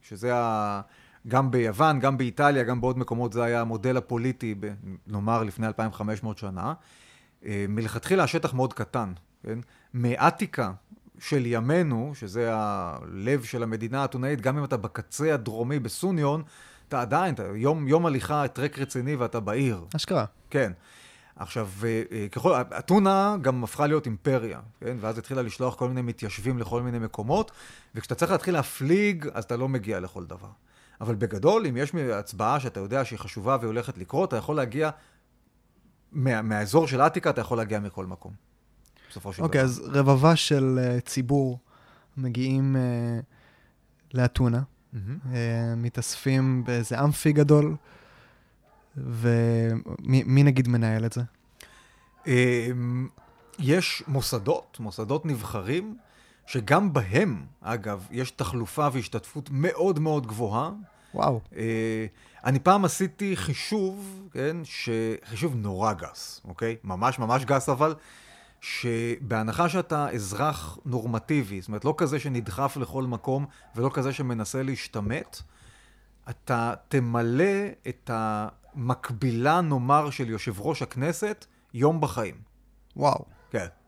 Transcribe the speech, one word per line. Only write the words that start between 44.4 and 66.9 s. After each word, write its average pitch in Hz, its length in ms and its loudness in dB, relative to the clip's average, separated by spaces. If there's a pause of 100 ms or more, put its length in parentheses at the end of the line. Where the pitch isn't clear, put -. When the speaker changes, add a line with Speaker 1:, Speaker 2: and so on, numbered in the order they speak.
Speaker 1:
מהמם. 120 260 -6 (140)
Speaker 2:
אה, 117 440 0
מתאספים 127 840 0
באיזה 120 400 -2
אמפי 147 280 4
גדול, 151 440 6 (1200)
ומי, 117 1300 2
מי 135 180 8
נגיד 131 240 6
מנהל 113 380 4
את 113 80 0
זה? 123 80 -2 (1080)
Speaker 1:
אמ, 123 800 2 (520)
יש 160 480 2
מוסדות, 110 720 -2
מוסדות 113 460 -4
נבחרים, 131 720 -4 (500)
שגם 147 460 2
בהם, 117 520 2 (160)
אגב, 104 500 -6
יש 127 200 -4
תחלופה 131 600 -2
והשתתפות 127 580 -6
מאוד 165 480 2
מאוד 151 280 0
גבוהה. 113 440 -2 (420)
Speaker 2:
וואו. - 280 0 (140)
Speaker 1:
אה, 110 500 -2 (400)
אני 131 140 4
פעם 190 260 6
עשיתי 190 500 -2
חישוב, 190 960 -4
כן, 139 300 -2
ש-, - 260 -8 (360)
חישוב 123 300 -2
נורא 104 380 0
גס, - 540 -12
אוקיי? 113 360 -4
ממש, 101 360 0